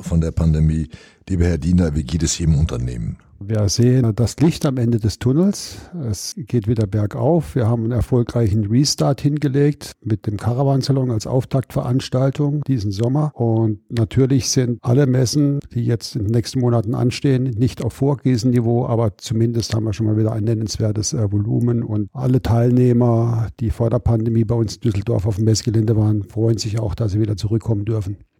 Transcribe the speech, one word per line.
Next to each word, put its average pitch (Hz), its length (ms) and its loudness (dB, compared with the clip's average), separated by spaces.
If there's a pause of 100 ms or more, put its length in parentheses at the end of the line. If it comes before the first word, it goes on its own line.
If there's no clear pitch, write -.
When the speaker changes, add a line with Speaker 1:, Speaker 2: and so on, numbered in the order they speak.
Speaker 1:
von 82 200 -2
der 80 100 -4
Pandemie. 78 580 2 (400)
Lieber 87 160 0
Herr 85 140 0
Diener, 85 340 2
wie 73 100 -2
geht 76 200 -4
es - 160 -4
Ihrem 78 160 0
Unternehmen? 62 640 -4 (260)
Speaker 2:
Wir 104 260 -2
sehen 120 460 2
das - 240 -2
Licht 156 280 2
am 131 100 -2
Ende 117 220 0
des 107 180 -2
Tunnels. 170 600 0 (300)
Es - 300 -8
geht 117 300 -4
wieder 110 180 0
bergauf. 117 680 -2
Wir 117 120 2
haben 117 180 0
einen 117 60 -2
erfolgreichen 113 760 0
Restart 139 540 0
hingelegt 143 720 0 (100)
mit 107 240 -2
dem 104 100 -4
Caravan-Salon 131 720 0
als 110 160 -2
Auftaktveranstaltung 135 1400 -2
diesen 104 260 -2
Sommer. 131 420 0
Und 113 460 0 (120)
natürlich 123 580 2
sind 120 340 0
alle 131 240 4
Messen, 139 520 2 (140)
die 120 100 -2
jetzt 117 320 -2
in 104 100 -4
den 107 60 -2
nächsten 117 280 0
Monaten 120 340 2
anstehen, 127 520 0
nicht 127 380 -2
auf 113 100 -2
Vorkrisenniveau, 123 920 2
aber 113 320 0
zumindest 117 560 -2
haben 110 120 -2
wir 107 80 -2
schon 110 120 -2
mal 107 120 2
wieder 110 160 2
ein 107 100 -4
nennenswertes, 110 720 -2
äh, 104 180 0
Volumen. 117 500 0
Und 104 320 -4
alle 131 300 0
Teilnehmer, 120 1040 4 (120)
die 113 120 -2
vor 117 180 0
der 120 100 0
Pandemie 113 440 2
bei 113 120 0
uns 113 200 0
in - 60 -16
Düsseldorf 101 440 0
auf 104 120 0
dem 110 80 0
Messgelände 110 520 2
waren, 107 240 2
freuen 110 380 0
sich 110 200 -4
auch, 107 140 -4
dass 107 200 -2
sie 104 60 0
wieder 104 180 0
zurückkommen 107 480 -2
dürfen. 104 320 -4 (220)